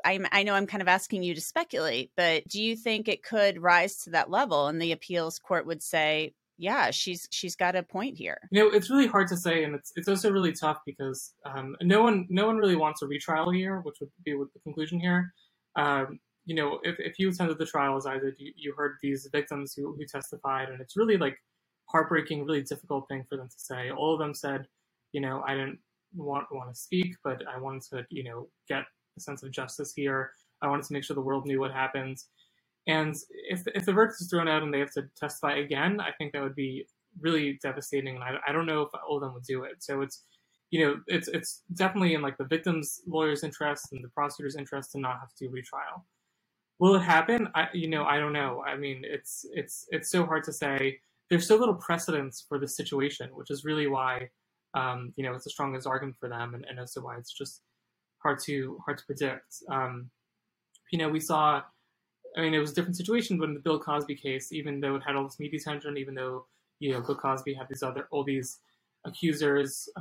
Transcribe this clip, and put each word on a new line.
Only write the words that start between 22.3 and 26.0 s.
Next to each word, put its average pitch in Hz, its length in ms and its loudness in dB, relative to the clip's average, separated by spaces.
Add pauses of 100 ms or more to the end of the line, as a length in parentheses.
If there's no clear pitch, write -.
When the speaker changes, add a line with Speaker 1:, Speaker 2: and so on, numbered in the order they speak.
Speaker 2:
really 147 180 2
difficult 139 460 -4
thing 131 220 -6
for 139 80 -6
them 131 100 -10
to - 100 -20
say. 127 340 -8
All 143 220 2
of 151 60 0
them 147 140 -2
said, 139 340 -4 (460)
you 143 80 -2
know, 135 260 -2
"I 139 60 -2
didn't 135 260 -4 (340)